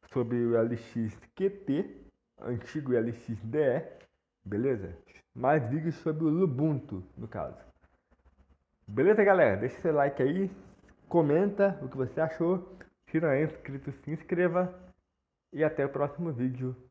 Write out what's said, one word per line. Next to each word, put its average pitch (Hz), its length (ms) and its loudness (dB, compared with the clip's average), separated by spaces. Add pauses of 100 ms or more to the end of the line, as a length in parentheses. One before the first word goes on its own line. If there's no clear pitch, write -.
sobre 120 280 -2
o 117 220 2
L 117 200 2
X 113 400 -6 (200)
Q 196 140 0
T, - 600 -4 (300)
antigo 127 520 -4
L 117 200 2
X 110 320 -8
D 117 140 -4
E, 139 400 0 (460)
beleza? 101 540 -2 (340)
Mais 135 380 2
vídeos 156 260 -2
sobre 160 280 -4
o 160 40 4
Lubuntu, 147 760 0 (120)
no 113 120 -12
caso. 82 360 -8 (1200)
Beleza, 175 380 4
galera? 175 360 6
Deixa - 220 -4
seu 160 140 0
like 139 260 2
aí, 180 300 2 (580)
comenta 180 760 4
o 131 40 -8
que 127 80 -12
você 131 240 -4
achou, 170 560 -2 (320)
se 160 120 0
não 165 80 0
é 143 160 2
inscrito, 139 480 -8
se - 180 -12
inscreva 180 640 0 (760)
e 143 100 0
até 151 240 2
o 139 60 -4
próximo 143 400 -2
vídeo. 127 420 -4 (160)